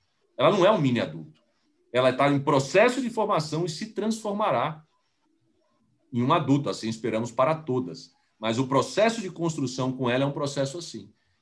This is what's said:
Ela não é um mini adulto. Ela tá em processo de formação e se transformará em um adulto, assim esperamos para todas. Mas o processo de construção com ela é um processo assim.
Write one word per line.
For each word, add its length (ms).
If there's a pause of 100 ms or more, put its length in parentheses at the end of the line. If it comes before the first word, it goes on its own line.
(380)
Ela 140
não 140
é 60
um 100
mini 180
adulto. 400 (540)
Ela 180
tá 180
em 100
processo 640
de 80
formação 560
e 40
se 240
transformará 920 (1300)
em 80
um 100
adulto, 380
assim 200
esperamos 420
para 240
todas. 580 (260)
Mas 200
o 80
processo 520
de 120
construção 600
com 180
ela 140
é 40
um 40
processo 460
assim. 320 (320)